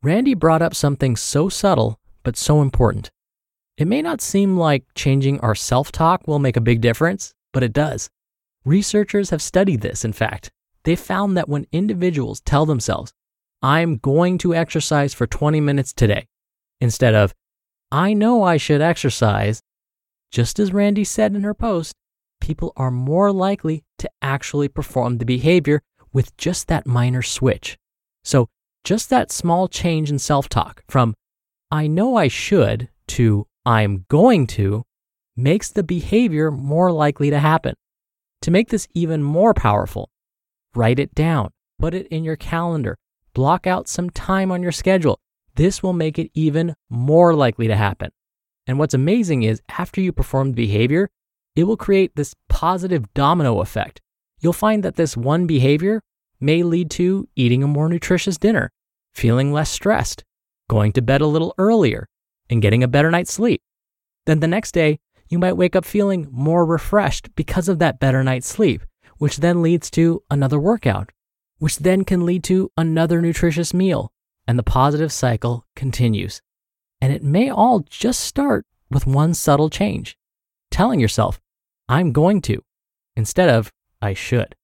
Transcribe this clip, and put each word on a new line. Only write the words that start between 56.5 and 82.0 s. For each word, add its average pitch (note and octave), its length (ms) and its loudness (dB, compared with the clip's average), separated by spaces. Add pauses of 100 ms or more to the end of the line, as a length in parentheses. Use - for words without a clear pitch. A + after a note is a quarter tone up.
lead F3 280 0
to F#3 440 -2
eating B2 280 2
a C#3 40 0
more D3 200 0
nutritious F3 500 -2
dinner, A3 340 0 (420)
feeling C3 400 0
less D3 160 -2
stressed, - 540 -2 (440)
going G#2+ 260 2
to C3 80 2
bed C3 200 2
a D3+ 60 2
little D#3+ 300 -2
earlier, G3 520 2 (400)
and A#2 120 0
getting G#2+ 220 4
a B2+ 40 0
better C#3+ 240 2
night's F3 200 -2
sleep. G#3+ 300 0 (640)
Then D#3+ 140 2
the D#3+ 80 0
next F#3 260 -4
day, D3+ 260 0 (300)
you E3+ 100 -2
might F3+ 140 0
wake F3+ 220 0
up F#3 100 0
feeling G3 460 -2
more D#3 340 2
refreshed E3+ 720 -2
because F3 340 -2
of F3 100 0
that D#3+ 200 0
better C3 240 2
night's C3 240 -2
sleep, - 360 0 (340)
which D3 200 -2
then F3 240 2
leads E3 300 0
to E3 380 0
another C#3+ 300 0
workout, C#3+ 520 -2 (480)
which D3+ 200 -2
then F#3 240 2
can F3+ 220 0
lead F3 180 0
to F#3 320 0
another E3 460 0
nutritious E3+ 520 -2
meal, F3+ 380 0 (360)
and A#2+ 120 2
the A#2 40 -4
positive D3 500 2
cycle A#2+ 520 -2 (100)
continues. A2+ 640 -2 (580)
And C3 140 0
it - 100 -6
may F3 260 2
all A#3 300 2
just - 400 -4
start C4+ 460 -2 (240)
with C3+ 180 0
one D3 260 2
subtle D3+ 360 2
change, - 480 -6 (520)
telling A3 300 0
yourself, G#2+ 400 0 (480)
"I'm D#3 240 0